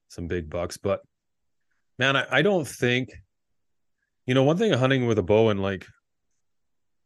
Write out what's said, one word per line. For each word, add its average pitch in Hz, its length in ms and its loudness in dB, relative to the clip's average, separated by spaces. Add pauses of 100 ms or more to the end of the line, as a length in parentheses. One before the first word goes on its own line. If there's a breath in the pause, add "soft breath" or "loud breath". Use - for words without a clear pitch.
some - 180 -12
big 82 240 -6
bucks. 87 260 -8
But 98 260 -4 (960)
man, 135 180 0
I, 123 140 -2
I 135 120 2
don't 180 260 0
think, 123 440 -2 (1120)
you 127 80 0
know, 135 80 4
one 156 160 2
thing 214 140 2
hunting 131 340 2
with 113 120 2
a 101 40 2
bow 104 260 4
and, 98 140 0
like, 98 240 -4 (1200)